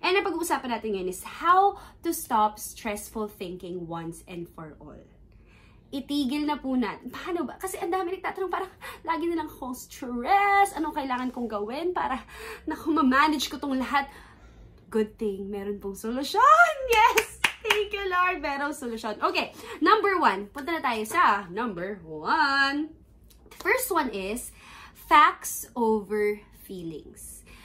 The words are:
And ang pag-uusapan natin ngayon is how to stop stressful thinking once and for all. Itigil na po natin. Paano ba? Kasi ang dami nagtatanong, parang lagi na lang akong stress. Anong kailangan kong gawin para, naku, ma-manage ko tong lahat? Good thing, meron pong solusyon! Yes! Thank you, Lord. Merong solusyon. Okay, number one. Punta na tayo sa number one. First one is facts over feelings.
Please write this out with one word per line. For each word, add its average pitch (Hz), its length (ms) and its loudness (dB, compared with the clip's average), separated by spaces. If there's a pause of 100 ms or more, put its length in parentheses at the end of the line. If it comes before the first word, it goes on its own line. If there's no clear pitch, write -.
And 370 160 4
ang 392 80 0
pag-uusapan 320 480 -2
natin 220 240 -4
ngayon 185 120 -4
is 185 120 -10
how 381 560 4 (240)
to 339 80 -2
stop 214 480 2
stressful 214 720 -8
thinking 180 560 -10
once 165 400 -10
and 170 240 -12
for 156 320 -16
all. - 160 -18 (920)
Itigil 285 560 -2
na 294 120 -2
po 262 200 -4
natin. 226 320 -4
Paano 339 360 -4
ba? - 120 -12
Kasi - 200 -6
ang 349 120 -4
dami 370 240 -2
nagtatanong, 370 360 -6
parang 370 200 -4 (320)
lagi 320 240 -2
na 330 160 0
lang 311 80 -8
akong 254 240 -8
stress. 392 1040 2
Anong 302 160 -2
kailangan 254 400 -2
kong 240 160 -4
gawin 240 400 -4
para, 330 320 -2 (440)
naku, 311 280 -2
ma-manage 294 560 4
ko 285 80 -10
tong 277 160 -4
lahat? 262 320 0 (840)
Good 214 280 -2
thing, 196 320 -6
meron 202 280 -6
pong 196 160 -8
solusyon! 480 800 4 (160)
Yes! 453 520 4 (180)
Thank 415 320 0
you, 403 160 -4
Lord. 359 320 2
Merong 294 340 -4
solusyon. 226 460 -8
Okay, 330 320 0 (300)
number 392 340 4
one. 202 340 2
Punta 285 220 -6
na 320 100 -2
tayo 226 220 -2
sa 220 480 2
number 196 540 -6
one. 277 840 0 (680)
First 480 320 2
one 302 220 2
is 202 400 -6 (400)
facts - 840 4
over 208 640 0 (240)
feelings. - 800 -14 (200)